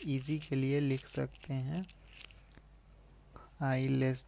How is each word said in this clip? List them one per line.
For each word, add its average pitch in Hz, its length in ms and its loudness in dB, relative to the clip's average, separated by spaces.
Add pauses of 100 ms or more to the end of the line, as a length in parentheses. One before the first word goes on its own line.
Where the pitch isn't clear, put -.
ईजी 139 320 0
के 139 180 -2
लिए 135 240 4
लिख 135 260 2
सकते - 480 -4
हैं 147 300 -2 (1800)
I 131 280 4
less 131 380 2